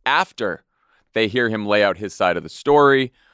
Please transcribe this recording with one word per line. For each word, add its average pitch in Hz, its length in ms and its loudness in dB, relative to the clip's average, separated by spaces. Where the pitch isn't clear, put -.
after 151 580 -2
they 110 140 0
hear 120 220 -2
him 107 160 -4
lay 104 180 2
out 98 140 0
his 104 160 -10
side 87 240 0
of 76 60 -6
the 80 60 -16
story. 139 640 2